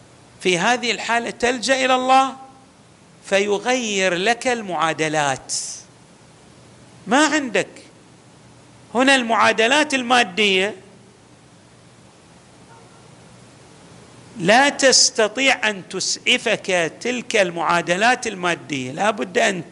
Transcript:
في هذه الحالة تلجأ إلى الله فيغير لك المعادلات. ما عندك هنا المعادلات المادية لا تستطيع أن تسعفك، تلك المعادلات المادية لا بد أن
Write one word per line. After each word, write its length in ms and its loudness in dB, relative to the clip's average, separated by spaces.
في 180 0
هذه 320 0
الحالة 400 -2
تلجأ 540 -2
إلى 100 2
الله 420 2
فيغير 880 0
لك 320 -2
المعادلات. 1080 -2
ما 200 2
عندك 420 -2
هنا 200 4
المعادلات 800 2
المادية 800 0
لا 300 4
تستطيع 1040 2
أن 180 -10
تسعفك، 1120 -2
تلك 360 -4
المعادلات 920 0
المادية 640 -4
لا 180 0
بد 280 -4
أن 340 0